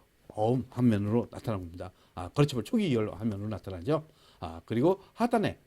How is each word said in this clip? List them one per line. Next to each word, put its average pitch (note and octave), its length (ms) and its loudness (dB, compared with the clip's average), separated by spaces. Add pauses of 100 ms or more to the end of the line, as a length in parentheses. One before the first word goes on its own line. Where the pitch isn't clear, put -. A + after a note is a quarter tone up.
(360)
어음 A#2 340 2
화면으로 A2 600 2
나타난 G#2+ 320 -6
겁니다. F2 300 -12 (240)
아, F2 140 -8
거래처별 C#3 340 2
초기 G#3 260 0
이월 A2 240 2
화면으로 G#2 360 -4
나타나죠. G#2 580 -4 (320)
아, E2 260 -10
그리고 D3 360 2 (120)
하단에 G#3+ 540 0